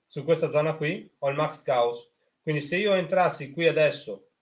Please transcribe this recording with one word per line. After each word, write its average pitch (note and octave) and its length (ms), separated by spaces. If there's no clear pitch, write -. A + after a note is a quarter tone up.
su C#3 180
questa D#3+ 260
zona D3+ 260
qui E3 420
ho C#3 100
il C#3 80
max D3+ 260
Gauss, A#2+ 480
quindi D3+ 180
se D3 160
io G3+ 180
entrassi E3+ 580
qui E3 160
adesso D3 720